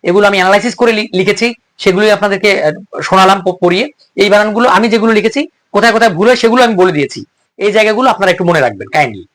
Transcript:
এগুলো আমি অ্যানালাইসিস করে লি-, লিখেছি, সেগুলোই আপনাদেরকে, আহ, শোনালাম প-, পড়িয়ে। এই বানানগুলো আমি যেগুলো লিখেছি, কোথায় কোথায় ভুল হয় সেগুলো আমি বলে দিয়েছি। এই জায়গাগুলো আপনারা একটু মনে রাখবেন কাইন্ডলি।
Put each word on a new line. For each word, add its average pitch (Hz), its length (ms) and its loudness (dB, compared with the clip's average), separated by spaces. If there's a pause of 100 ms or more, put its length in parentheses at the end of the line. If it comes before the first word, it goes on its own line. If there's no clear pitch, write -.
এগুলো 202 240 2
আমি 196 100 0
অ্যানালাইসিস 196 380 0
করে 233 160 0
লি-, 214 220 -4
লিখেছি, 202 400 -2 (240)
সেগুলোই 196 340 2
আপনাদেরকে, 202 520 -2
আহ, 190 380 -6
শোনালাম 190 400 2
প-, 185 200 -4
পড়িয়ে। 185 280 0 (260)
এই 202 140 0
বানানগুলো 208 400 2
আমি 202 200 2
যেগুলো 226 240 0
লিখেছি, 214 340 -2 (240)
কোথায় 208 220 0
কোথায় 226 180 2
ভুল 180 160 0
হয় 247 80 4
সেগুলো 240 280 2
আমি 226 120 0
বলে 185 160 2
দিয়েছি। 139 320 -6 (340)
এই 202 140 -2
জায়গাগুলো 220 380 0
আপনারা 185 220 0
একটু 175 120 -2
মনে 170 180 -2
রাখবেন 113 260 -4
কাইন্ডলি। 117 480 -4